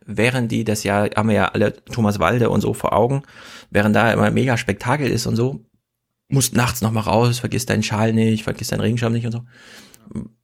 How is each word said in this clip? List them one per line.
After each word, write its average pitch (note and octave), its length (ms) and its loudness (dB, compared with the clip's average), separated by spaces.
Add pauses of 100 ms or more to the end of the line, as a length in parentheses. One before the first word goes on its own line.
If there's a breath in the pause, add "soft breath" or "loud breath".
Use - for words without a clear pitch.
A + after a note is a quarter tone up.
während A#2 460 0
die A2+ 100 0
das G#2+ 220 -2
ja, G2+ 320 2
haben G#2+ 120 2
wir G#2+ 60 4
ja G2 140 2
alle G#2+ 380 -2
Thomas G#2 340 0
Walde A2 280 2
und - 120 0
so - 120 0
vor - 200 -4
Augen, C3+ 320 0 (460 loud breath)
während G#2 260 2
da A2 160 4
immer G#2+ 180 2
mega A#2 260 2
Spektakel B2 520 -2
ist - 180 -2
und A#2 80 -2
so, B2+ 300 -2 (640)
musst C3+ 260 0
nachts A#2+ 260 0
noch A2 120 0
mal A2+ 80 -2
raus, A#2 400 2
vergiss A2 260 -4
deinen G#2 160 0
Schal A2 300 0
nicht, A2+ 320 2
vergiss - 240 -6
deinen G#2+ 140 -4
Regenschirm A#2 300 0
nicht A#2 140 -4
und A2+ 60 -6
so. A#2 100 -6 (1000 loud breath)